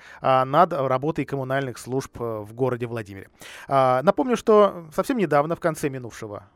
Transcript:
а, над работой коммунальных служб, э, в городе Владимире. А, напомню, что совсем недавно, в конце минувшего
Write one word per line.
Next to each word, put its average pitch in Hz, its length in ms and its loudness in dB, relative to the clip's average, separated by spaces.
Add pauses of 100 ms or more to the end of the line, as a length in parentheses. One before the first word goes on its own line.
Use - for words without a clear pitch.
(220)
а, 131 220 4
над 160 280 4
работой 139 520 -2
коммунальных 135 540 -4
служб, 131 420 -6
э, 113 180 -6
в 104 160 -12
городе 123 320 -2
Владимире. 104 420 -12 (400)
А, 131 340 4
напомню, 233 340 2
что 202 480 4 (100)
совсем 185 240 -2
недавно, 156 380 2
в - 40 -20
конце 156 300 -2
минувшего 110 640 -12